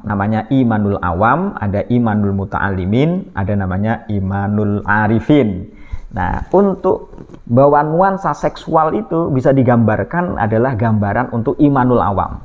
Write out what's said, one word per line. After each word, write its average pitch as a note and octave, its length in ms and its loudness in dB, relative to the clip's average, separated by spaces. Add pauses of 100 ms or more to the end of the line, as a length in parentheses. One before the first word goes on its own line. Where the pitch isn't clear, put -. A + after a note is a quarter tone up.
namanya G#2+ 420 -2
imanul A2 540 2
awam, A2+ 560 0
ada G2+ 320 -2
imanul G#2+ 480 0
muta'alimin, G2+ 960 -2
ada G2+ 240 -4
namanya G2 480 -2
imanul G2+ 800 -2
arifin. G#2+ 880 0 (400)
Nah, F#2 400 -4
untuk - 560 0 (320)
bawa C#3+ 400 4
nuansa F3+ 480 0
seksual D#3+ 640 -2
itu E3+ 400 -2
bisa C3 160 2
digambarkan A#2+ 880 2
adalah A2+ 400 0
gambaran A2 560 0
untuk A#2 240 -2
imanul B2+ 400 4
awam. F#2 460 -2